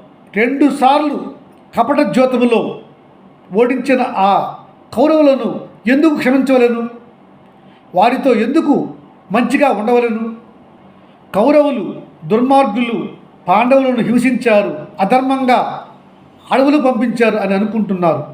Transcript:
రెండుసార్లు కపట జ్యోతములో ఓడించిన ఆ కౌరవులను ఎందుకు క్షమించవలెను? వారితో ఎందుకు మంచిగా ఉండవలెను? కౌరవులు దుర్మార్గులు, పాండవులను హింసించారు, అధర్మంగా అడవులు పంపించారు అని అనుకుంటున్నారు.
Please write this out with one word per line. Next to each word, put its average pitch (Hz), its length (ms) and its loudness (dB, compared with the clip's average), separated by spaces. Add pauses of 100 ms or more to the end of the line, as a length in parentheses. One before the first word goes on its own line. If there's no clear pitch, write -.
(360)
రెండుసార్లు 277 840 0 (560)
కపట 254 260 0
జ్యోతములో 240 600 0 (920)
ఓడించిన 247 480 0 (160)
ఆ 196 140 2 (600)
కౌరవులను 277 560 2 (380)
ఎందుకు 302 280 2
క్షమించవలెను? 247 720 0 (1080)
వారితో 247 380 2
ఎందుకు 277 400 0 (580)
మంచిగా 247 380 2
ఉండవలెను? 233 560 0 (1080)
కౌరవులు 269 500 2 (400)
దుర్మార్గులు, 233 720 0 (500)
పాండవులను 247 540 2
హింసించారు, 214 720 0 (280)
అధర్మంగా 254 600 0 (920)
అడవులు 269 260 2
పంపించారు 220 600 0
అని 196 160 -2
అనుకుంటున్నారు. 190 720 -2 (100)